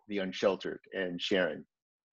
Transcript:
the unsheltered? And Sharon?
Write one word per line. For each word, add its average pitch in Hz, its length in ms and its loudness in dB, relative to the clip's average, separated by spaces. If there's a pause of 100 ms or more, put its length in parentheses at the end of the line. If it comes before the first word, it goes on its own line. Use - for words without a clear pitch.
the 101 120 -2
unsheltered? 92 600 0 (140)
And 90 280 -4
Sharon? 90 440 2 (480)